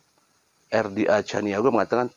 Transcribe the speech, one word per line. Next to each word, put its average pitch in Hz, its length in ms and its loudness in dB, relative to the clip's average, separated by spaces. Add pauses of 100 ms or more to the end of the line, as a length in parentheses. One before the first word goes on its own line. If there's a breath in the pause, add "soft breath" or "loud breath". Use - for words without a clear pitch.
(680)
R 107 240 0
D 104 160 -2
A 104 160 2
Caniago 104 480 0
mengatakan 117 460 0